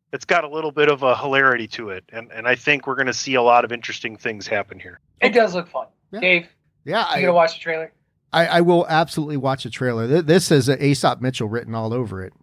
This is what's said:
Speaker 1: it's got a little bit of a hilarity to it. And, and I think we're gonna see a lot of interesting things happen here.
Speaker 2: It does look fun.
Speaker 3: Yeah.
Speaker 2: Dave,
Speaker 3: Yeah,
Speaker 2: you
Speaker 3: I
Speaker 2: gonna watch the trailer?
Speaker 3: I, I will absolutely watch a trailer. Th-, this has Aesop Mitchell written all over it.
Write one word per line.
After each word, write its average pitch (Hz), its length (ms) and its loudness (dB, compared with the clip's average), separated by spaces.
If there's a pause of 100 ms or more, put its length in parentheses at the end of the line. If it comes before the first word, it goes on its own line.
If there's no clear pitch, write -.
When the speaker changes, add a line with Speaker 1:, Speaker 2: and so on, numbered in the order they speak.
(140)
Speaker 1:
it's 135 120 -10
got 170 200 0
a 143 40 -10
little 156 220 -6
bit 147 180 4
of 139 140 0
a 127 140 4
hilarity 135 500 2
to 110 220 -10
it. 92 240 -12
And, 113 180 -14
and 113 160 -8
I 123 80 2
think 139 320 -2
we're 131 80 -4
gonna 127 180 -2
see 131 220 -4
a 123 80 2
lot 120 220 6
of 113 80 -6
interesting 117 420 -10
things 107 320 -10
happen - 320 -6
here. - 220 -20 (180)
Speaker 2:
It 240 140 2
does 214 200 4
look 175 140 -6
fun. 123 200 -8 (240)
Speaker 3:
Yeah. 208 100 -10
Speaker 2:
Dave, 180 260 0 (380)
Speaker 3:
Yeah, 190 240 -2
Speaker 2:
you 156 80 -2
Speaker 3:
I 139 40 -2
Speaker 2:
gonna 139 120 2
watch 165 220 4
the - 40 -16
trailer? 160 320 -8 (420)
Speaker 3:
I, 165 120 4
I 170 160 2
will 170 260 4
absolutely 156 480 -2
watch 135 300 -4
a 117 40 -10
trailer. 117 380 -4
Th-, 156 180 4
this 160 240 4
has 135 200 4
Aesop 139 520 2
Mitchell 123 280 -4
written 113 260 -6
all 110 180 -4
over 95 300 -6
it. 98 80 -14 (120)